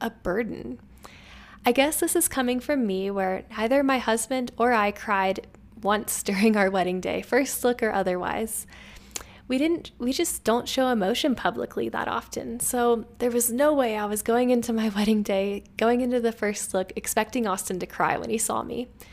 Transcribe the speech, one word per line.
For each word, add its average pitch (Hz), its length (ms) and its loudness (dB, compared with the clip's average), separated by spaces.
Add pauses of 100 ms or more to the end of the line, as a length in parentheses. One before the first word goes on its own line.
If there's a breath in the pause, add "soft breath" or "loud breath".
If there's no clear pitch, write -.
a 226 80 -2
burden. 226 680 -6 (880 loud breath)
I 247 60 4
guess 277 280 2
this 339 160 2
is 339 120 2
coming 247 320 0
from 262 260 0
me 196 260 -2
where 190 320 -2 (120)
neither 233 280 2
my 269 160 2
husband 240 580 -2
or 247 160 4
I 208 180 4
cried 196 560 0 (340)
once 208 420 0
<laughs> - 0 -
during 214 340 4
our 190 120 4
wedding 185 300 0
day, - 220 -2
first - 420 0
look 247 200 2
or 220 80 2
otherwise. 190 760 -2 (800 loud breath)
We 262 120 0
didn't, 330 400 0
we 247 120 -2
just - 320 -2
don't 233 240 0
show 262 200 0
emotion 240 480 2
publicly 226 540 -2
that - 180 -4
often. - 520 -6
So 240 460 0 (140)
there 240 100 0
was 233 220 0
no 285 220 4
way 240 220 2
I 208 120 -4
was 208 160 -4
going 247 260 2
into 233 240 2
my 220 160 0
<laughs> 196 60 -6
wedding 208 260 4
day, 202 420 -2 (140)
going 240 240 4
into 247 180 0
the 226 120 0
first 208 420 -4
look, 190 220 0
expecting 220 500 -2
Austin 190 340 -4
to 180 60 -6
cry - 320 0
when - 140 -6
he 220 80 0
saw - 240 -2
me. 247 240 -6 (260 loud breath)